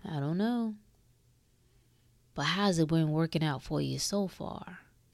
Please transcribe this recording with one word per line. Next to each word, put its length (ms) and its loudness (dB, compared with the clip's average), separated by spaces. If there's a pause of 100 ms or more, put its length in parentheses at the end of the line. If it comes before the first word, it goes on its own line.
I 140 -4
don't 180 0
know. 380 0 (1600)
But 80 -2
how's 360 2
it 80 6
been 240 4
working 320 2
out 200 0
for 180 -2
you 180 -2
so 280 0
far 520 -10 (340)